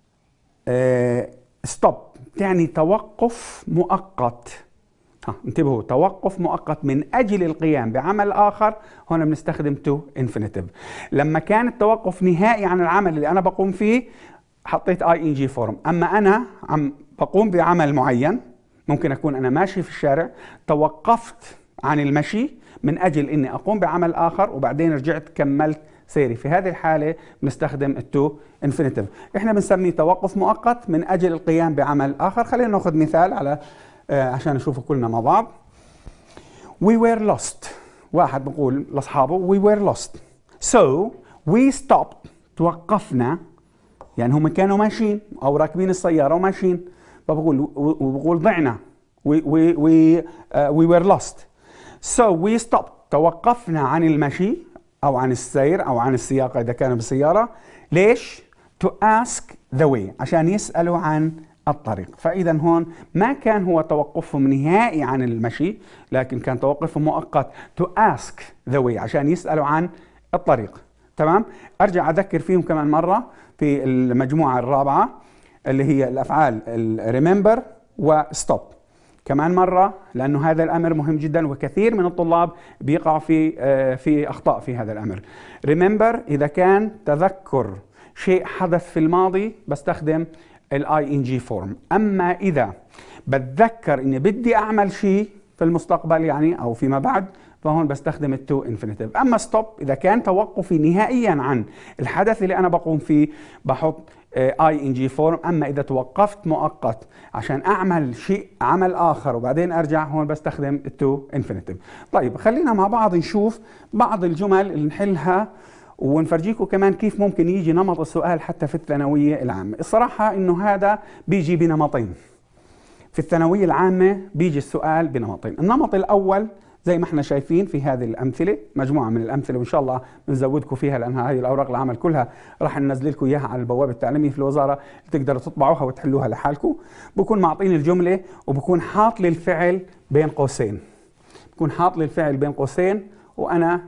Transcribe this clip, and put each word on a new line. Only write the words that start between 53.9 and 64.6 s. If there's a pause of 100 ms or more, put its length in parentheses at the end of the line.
المشي (460)
أو
عن
السير
أو
عن
السياقة
إذا
كانوا
بالسيارة. (420)
ليش؟ (420)
To
ask (340)
the
way. (180)
عشان
يسألوا
عن (360)
الطريق.
فإذا
هون (280)
ما
كان
هو
توقفهم
نهائي